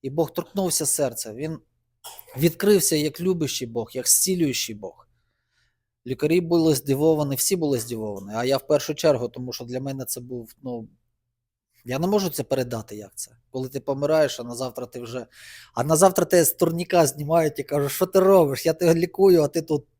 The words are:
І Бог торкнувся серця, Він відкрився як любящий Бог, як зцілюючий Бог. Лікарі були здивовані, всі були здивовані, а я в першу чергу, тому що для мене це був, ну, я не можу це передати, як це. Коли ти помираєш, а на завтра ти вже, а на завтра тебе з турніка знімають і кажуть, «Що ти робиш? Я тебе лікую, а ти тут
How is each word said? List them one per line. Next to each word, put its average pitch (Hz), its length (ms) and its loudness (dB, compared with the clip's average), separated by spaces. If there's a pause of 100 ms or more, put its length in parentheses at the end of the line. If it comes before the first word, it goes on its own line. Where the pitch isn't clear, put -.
І 135 80 -10
Бог 147 240 -2
торкнувся 175 520 -4
серця, 120 480 -4
Він 151 260 -8 (760)
відкрився 170 580 2
як 151 260 -2
любящий 160 460 -2
Бог, 113 260 -6
як 127 140 -6
зцілюючий 160 680 0
Бог. 101 280 -16 (1040)
Лікарі 151 340 0
були 165 340 2
здивовані, 143 600 0
всі - 200 -2
були 147 240 0
здивовані, 107 560 -8
а 117 100 -2
я 135 120 0
в - 100 -6
першу 147 280 0
чергу, 123 340 0
тому 127 240 -10
що 123 120 -12
для 123 140 -8
мене 135 260 -8
це - 160 -10
був, 123 420 -14
ну, 120 240 -10 (960)
я 123 140 -6
не 170 80 -2
можу 196 220 0
це 143 140 -6
передати, 120 520 -4
як 101 200 -16
це. - 160 -14 (180)
Коли 131 200 -8
ти 135 100 -8
помираєш, 143 600 0
а 120 40 -10
на 120 120 -12
завтра 123 300 -8
ти 120 160 -14
вже, 117 260 -10 (460)
а 120 100 -4
на 156 120 2
завтра 185 300 4
тебе 170 200 4
з - 80 0
турніка 170 520 2
знімають 147 540 0
і 135 40 -6
кажуть, 143 280 -2
«Що - 140 0
ти 190 140 2
робиш? 185 460 4
Я 160 80 2
тебе 165 220 4
лікую, 175 480 4
а 143 40 2
ти 160 140 -2
тут 151 240 -2 (140)